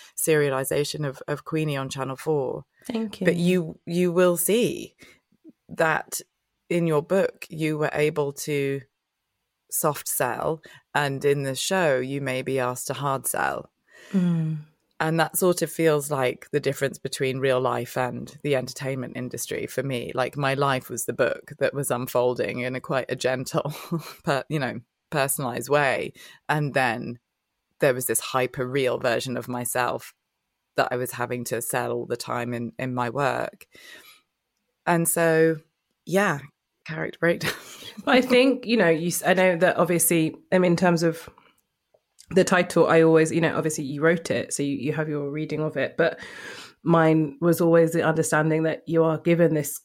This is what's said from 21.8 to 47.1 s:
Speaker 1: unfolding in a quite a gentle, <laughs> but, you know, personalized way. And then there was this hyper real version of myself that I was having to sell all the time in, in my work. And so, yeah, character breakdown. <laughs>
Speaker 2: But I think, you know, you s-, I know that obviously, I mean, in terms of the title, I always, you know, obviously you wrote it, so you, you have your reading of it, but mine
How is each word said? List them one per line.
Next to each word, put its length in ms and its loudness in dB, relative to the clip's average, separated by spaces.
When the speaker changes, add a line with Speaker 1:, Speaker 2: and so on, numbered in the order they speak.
Speaker 1:
unfolding 720 -2
in 140 -6
a 60 -8
quite 260 -4
a 80 -4
gentle, 600 -4
<laughs> 340 -8
but, 240 -2
you 80 -2
know, 220 -4
personalized 580 -4
way. 440 2
And 240 0
then 460 -2
there 140 4
was 140 -4
this 120 0
hyper 480 -2
real 300 0
version 400 -2
of 100 -8
myself 680 -4
that 140 2
I 40 -2
was 160 -4
having 320 -6
to 180 -4
sell 300 -4
all 160 -4
the 100 -4
time 380 -4
in, 240 -6
in 160 -4
my 160 -2
work. 560 -4
And 200 2
so, 500 4
yeah, 340 0
character 340 -8
breakdown. 380 0
<laughs> 40 -18
Speaker 2:
But 100 4
I 60 6
think, 460 4
you 100 4
know, 120 6
you 180 2
s-, 180 -2
I 80 4
know 240 4
that 200 4
obviously, 580 2
I 80 4
mean, 140 6
in 40 6
terms 240 4
of 260 -2
the 140 4
title, 440 4
I 140 6
always, 300 6
you 100 0
know, 160 0
obviously 280 -2
you 160 -6
wrote 280 2
it, 240 -2
so 80 -4
you, 140 -2
you 180 -4
have 160 -4
your 220 -4
reading 300 -4
of 160 -2
it, 200 -2
but 220 2
mine 580 4